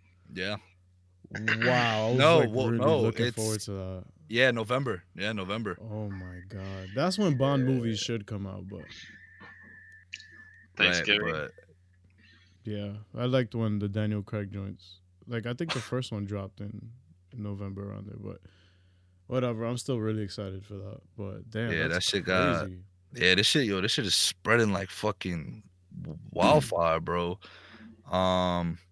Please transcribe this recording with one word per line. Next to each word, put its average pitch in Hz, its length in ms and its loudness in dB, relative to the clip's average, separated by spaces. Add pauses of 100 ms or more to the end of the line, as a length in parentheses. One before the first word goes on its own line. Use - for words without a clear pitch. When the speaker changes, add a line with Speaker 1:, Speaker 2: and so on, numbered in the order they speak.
(340)
Speaker 1:
Yeah. 98 240 -4 (760)
Speaker 2:
Wow, 113 760 2
I - 20 2
was, 127 80 2
Speaker 1:
No, 156 220 8
Speaker 2:
like, 123 120 4
Speaker 1:
well, 123 180 0
Speaker 2:
really 117 160 2
Speaker 1:
no, 151 160 6
Speaker 2:
looking 117 260 2
Speaker 1:
it's 120 80 -4
Speaker 2:
forward 110 260 -2
to 107 100 -8
that. 92 320 -6 (260)
Speaker 1:
Yeah, 123 220 4
November. 117 520 -2 (120)
Yeah, 101 180 -2
November. 101 480 -4
Speaker 2:
Oh 107 280 -8
my 90 300 -10 (100)
God. 95 460 -10
That's 180 220 0
when 175 200 4
Bond 135 300 4
Speaker 1:
Yeah. 135 60 4
Speaker 2:
movies 113 260 0
should 113 260 -4
come 98 220 -6
out, 95 220 -10
but 98 100 -12 (2000)
Speaker 1:
Right, 95 140 6
Speaker 3:
Thanksgiving. 101 380 2
Speaker 1:
but 76 200 -6 (1120)
Speaker 2:
Yeah, 101 300 -6 (240)
I 120 80 -2
liked 127 300 0
when 107 240 0
the 104 80 0
Daniel 104 340 0
Craig 101 300 -6
joints. 98 480 -12 (280)
Like, 117 180 -6
I 120 80 -4
think 165 200 -4
the 127 80 -4
first 127 300 -4
one 101 140 -4
dropped 98 360 -8
in, 104 280 -10 (440)
in 117 100 -8
November 101 480 -8
around 101 160 -10
there, 107 100 -12
but 101 220 -12 (880)
whatever. 120 380 -2
I'm 120 120 -2
still 123 220 -2
really 110 240 0
excited 98 420 -8
for 104 100 -12
that. 98 260 -12 (160)
But 101 320 -8
damn, 110 240 -2
Speaker 1:
Yeah, 80 160 2
Speaker 2:
that's 87 160 0
Speaker 1:
that 101 120 2
shit 87 80 -4
got 90 360 4
Speaker 2:
crazy. 92 160 -6 (380)
Speaker 1:
Yeah, 92 200 6
this 101 120 6
shit, 143 180 4
yo, 98 160 2
this 95 100 2
shit 123 140 0
is 92 100 2
spreading 110 560 4
like 92 180 -2
fucking 92 720 -6 (680)
wildfire, 85 680 4
bro. 87 400 -2 (680)
Um, 90 680 2 (140)